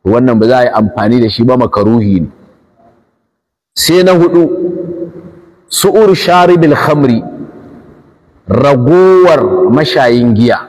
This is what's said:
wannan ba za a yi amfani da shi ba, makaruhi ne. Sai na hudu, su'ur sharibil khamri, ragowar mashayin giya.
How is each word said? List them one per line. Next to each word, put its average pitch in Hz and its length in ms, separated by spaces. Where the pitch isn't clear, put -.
wannan 117 400
ba 110 80
za 127 80
a 123 80
yi 120 80
amfani 107 480
da 110 80
shi 117 160
ba, 123 120
makaruhi 104 680
ne. 71 40
Sai 180 240
na 185 80
hudu, 175 320
su'ur 202 480
sharibil 175 580
khamri, 139 460
ragowar 143 1200
mashayin 123 640
giya. 113 340